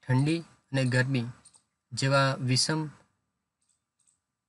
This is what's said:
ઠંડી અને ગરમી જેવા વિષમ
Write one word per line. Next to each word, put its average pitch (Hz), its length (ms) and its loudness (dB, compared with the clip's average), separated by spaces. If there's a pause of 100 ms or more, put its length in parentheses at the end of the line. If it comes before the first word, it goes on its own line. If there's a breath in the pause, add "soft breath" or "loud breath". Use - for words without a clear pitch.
ઠંડી 143 320 2
અને - 460 -6
ગરમી 127 400 0 (680)
જેવા 135 480 2
વિષમ 147 500 -2 (1600)